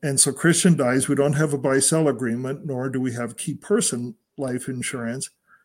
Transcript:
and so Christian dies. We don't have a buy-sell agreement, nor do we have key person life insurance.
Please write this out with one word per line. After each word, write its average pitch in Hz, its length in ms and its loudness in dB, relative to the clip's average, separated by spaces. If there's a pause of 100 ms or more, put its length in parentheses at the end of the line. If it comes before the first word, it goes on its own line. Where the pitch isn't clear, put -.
and 139 180 0
so 139 120 2
Christian 170 440 4
dies. 127 320 2
We 143 60 2
don't 139 180 2
have 147 220 0
a 143 40 0
buy-sell 143 500 2
agreement, 127 580 -4
nor 131 240 -4
do 131 100 -2
we 127 140 -2
have 120 240 -8
key - 160 -6
person 123 600 -2 (220)
life 127 320 -6
insurance. 123 640 -6 (340)